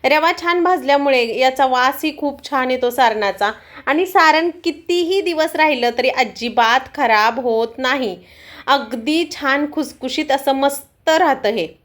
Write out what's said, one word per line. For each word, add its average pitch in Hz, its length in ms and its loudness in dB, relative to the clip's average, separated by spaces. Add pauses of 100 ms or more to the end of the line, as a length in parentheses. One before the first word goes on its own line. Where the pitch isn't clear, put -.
रवा 302 280 2 (100)
छान 349 220 0
भाजल्यामुळे 277 720 0
याचा 262 280 2
वासही 269 520 0
खूप 277 320 -6
छान 262 220 -2
येतो 254 180 0
सारणाचा 214 640 0 (340)
आणि 311 200 0
सारण 330 440 4 (140)
कितीही 349 580 -2
दिवस 330 340 -2
राहिलं 277 420 2
तरी 254 120 0
अजिबात 240 720 0 (160)
खराब 226 440 2
होत 233 280 0 (100)
नाही. 254 400 -4 (500)
अगदी 262 640 0
छान 285 400 -2
खुसखुशीत 302 600 -6
असं 277 200 0
मस्त 277 580 -2
राहतं 311 400 2
हे. 196 180 -4 (180)